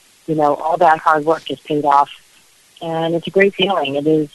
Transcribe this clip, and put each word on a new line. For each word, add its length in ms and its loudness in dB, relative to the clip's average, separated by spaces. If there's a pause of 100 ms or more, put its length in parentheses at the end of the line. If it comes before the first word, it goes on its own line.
(260)
you 80 -4
know, 200 2
all 220 -4
that 220 4
hard 260 0
work 220 -2
just 180 -10
paid 200 -4
off. 260 2 (720)
And 340 -4
it's 120 -6
a 40 -8
great 240 2
feeling. 420 -2
It 100 -4
is, 280 0